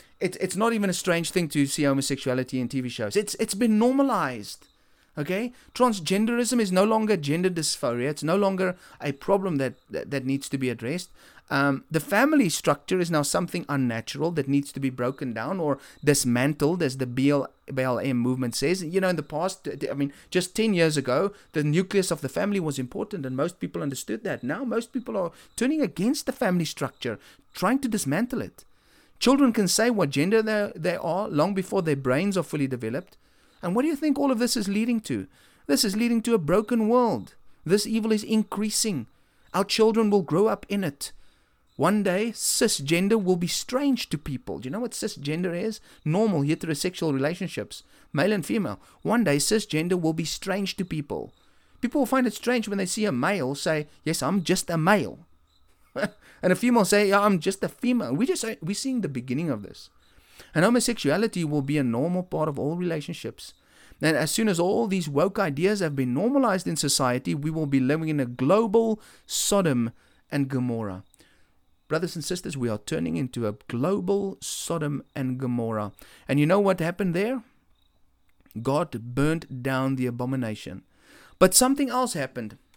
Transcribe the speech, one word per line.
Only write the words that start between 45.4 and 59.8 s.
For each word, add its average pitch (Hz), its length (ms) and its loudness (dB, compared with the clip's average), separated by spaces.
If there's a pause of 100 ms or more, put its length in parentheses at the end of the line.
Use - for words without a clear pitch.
is? 220 200 -4 (260)
Normal 180 360 2
heterosexual 160 720 -2
relationships, 143 680 -4 (320)
male 170 200 2
and 196 120 -2
female. 185 340 -2 (220)
One 226 220 2
day, 147 140 4
cisgender 175 640 0
will 160 140 2
be 165 120 -4
strange 190 500 -4
to 185 100 -4
people. 143 480 -8 (460)
People 262 220 0
will 240 40 2
find 262 220 2
it - 80 -4
strange 240 320 -2
when 196 100 -2
they 190 80 0
see 165 200 -2
a 185 60 0
male 143 440 0
say, 156 320 -2 (160)
"Yes, 160 180 -2
I'm 175 220 0
just - 260 0
a 170 80 0
male." 160 480 2 (720)
<laughs> - 0 - (480)
And 185 100 6
a - 20 0
female 233 300 4
say, 208 240 4
"Yeah, 202 120 6
I'm 202 180 4
just 190 240 -4
a 180 60 -2
female." 226 440 -2
We 202 140 2
just, 349 180 -2 (160)
we're 196 140 -4
seeing 262 260 -4
the 175 80 -2
beginning 131 400 -4
of 107 140 -4
this. - 260 -18 (640)